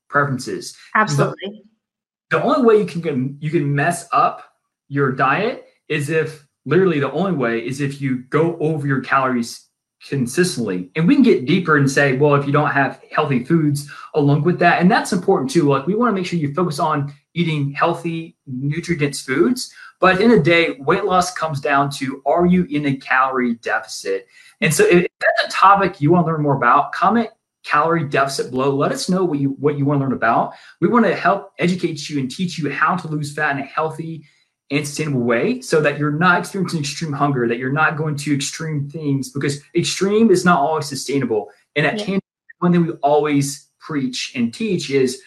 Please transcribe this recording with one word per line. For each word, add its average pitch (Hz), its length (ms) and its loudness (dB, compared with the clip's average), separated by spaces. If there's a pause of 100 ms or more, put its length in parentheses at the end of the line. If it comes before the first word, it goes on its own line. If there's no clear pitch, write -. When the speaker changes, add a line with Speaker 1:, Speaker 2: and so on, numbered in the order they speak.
Speaker 1:
preferences. 127 680 -2 (200)
Speaker 2:
Absolutely. - 680 -2 (680)
Speaker 1:
The, 247 80 0
the - 40 0
only 277 240 2
way 214 160 6
you 175 40 -2
can, 143 540 -4
you 156 100 -6
can 147 220 0
mess 151 380 -2
up - 420 0 (360)
your 139 240 0
diet 151 560 -2 (200)
is 151 220 -4
if, 160 340 -2 (200)
literally 165 340 2
the 135 140 -2
only 185 200 -2
way 117 320 -2
is 139 160 -8
if 139 200 -4
you 127 240 -4
go 170 340 0
over 151 280 -2
your 135 160 0
calories 127 680 -2 (400)
consistently. 117 880 -4
And 165 100 0
we 262 80 6
can 285 80 6
get 190 240 4
deeper 160 300 2
and 139 140 4
say, 139 260 2
well, 147 180 4
if 143 120 0
you 139 60 0
don't 147 180 2
have 135 300 0 (120)
healthy 139 320 0
foods 151 440 0 (260)
along 147 280 4
with 170 160 0
that, 147 220 4
and 175 100 6
that's 285 220 0
important 196 380 0
too. 160 180 2
Like, 135 180 0
we 190 80 0
wanna 233 180 2
make 190 140 -4
sure 175 120 -4
you 143 160 -2
focus 170 240 -2
on 151 360 -2 (200)
eating 156 380 -2
healthy, 165 640 -4 (100)
nutrient-dense 143 720 -4
foods. 196 520 0 (280)
But 185 140 6
at 185 40 0
the 202 60 2
end 233 80 6
of 214 100 6
the 156 80 2
day, 170 300 2
weight 170 240 0
loss 185 280 0
comes 156 280 -6
down 143 300 0
to, 131 360 -8
are 170 200 2
you 180 180 4
in 147 220 -4
a 135 100 0
calorie 127 600 0
deficit? 101 720 -6 (340)
And 151 140 0
so 208 100 4
if 180 220 6 (140)
that's - 340 -2
a - 20 -8
topic 196 440 4
you 147 100 2
wanna 175 160 4
learn 160 160 -2
more 143 140 0
about, 123 360 2
comment 220 380 0 (320)
calorie 160 460 0
deficit 135 420 -2
below. 131 240 0
Let 147 160 0
us - 180 -4
know 185 160 0
what 151 140 -2
you, 139 120 0 (100)
what 143 180 0
you 139 60 -2
wanna 143 160 0
learn 131 120 -2
about. 117 420 0 (260)
We 180 80 2
wanna 214 260 4
help 190 460 -2
educate 175 500 -2
you 147 80 -4
and 131 100 -4
teach 180 300 -6
you 143 120 -4
how 160 260 -2
to 175 100 -10
lose 151 260 -6
fat 147 240 -4
in 135 60 -6
a 131 40 -12
healthy 160 580 -8 (480)
and 147 140 -2
sustainable 143 340 -4
way 123 400 0
so 156 220 0
that 143 160 0
you're 147 140 -2
not 175 260 2
experiencing 175 420 -4
extreme 147 320 -6
hunger, 135 340 0
that 120 120 -2
you're 131 120 -6
not 151 240 0
going 151 220 -4
to 147 180 -2
extreme 143 540 -4
things, 143 420 -4
because 143 300 -4 (140)
extreme 202 560 2
is 175 160 4
not 175 120 6
always 151 280 0
sustainable. 127 640 -4 (260)
And 147 80 2
that 143 140 0
Speaker 2:
Yeah. 208 80 -6
Speaker 1:
can 190 80 -2
be 196 60 0 (400)
one 175 120 4
thing 170 140 4
we 160 60 -4 (100)
always 147 640 0 (120)
preach 131 540 -6
and 117 180 -2
teach 175 380 -4
is 131 360 2